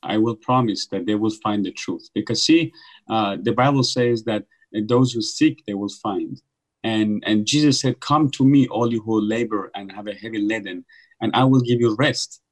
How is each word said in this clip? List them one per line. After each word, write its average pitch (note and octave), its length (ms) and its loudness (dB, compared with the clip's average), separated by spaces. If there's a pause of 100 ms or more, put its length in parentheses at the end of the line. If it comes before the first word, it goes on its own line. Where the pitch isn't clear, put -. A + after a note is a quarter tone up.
I G#2+ 160 -4
will A2 180 0
promise B2 520 0
that F#2+ 180 -6
they G#2+ 80 0
will G#2+ 160 0 (120)
find G#2 220 -2
the F2+ 80 -6
truth. - 420 -10
Because, A2 280 -4
see, D#3+ 300 2 (360)
uh, G#2 320 -2
the A2+ 120 -2
Bible C3 320 2
says A#2+ 400 0
that G#2+ 200 -4 (280)
those A#2+ 400 2
who A#2 100 -4
seek, C#3+ 440 0
they G2+ 80 -6
will G2+ 280 -6
find. F2+ 400 -6 (400)
And, G#2+ 420 0
and G#2+ 220 0
Jesus D3 340 2
said, B2+ 200 -2
"Come D3+ 300 2
to - 140 0
me, C3+ 220 6
all A#2 260 -2
you A2+ 100 -2
who A2 180 0
labor G#2+ 560 -2
and G2 160 -12
have G#2 160 -12
a G2+ 60 -10
heavy A2 260 -8
laden, F#2+ 440 -4 (360)
and A2 120 0
I B2+ 120 4
will C3 160 6
give A#2+ 200 0
you A2+ 160 2
rest C3 440 -4 (120)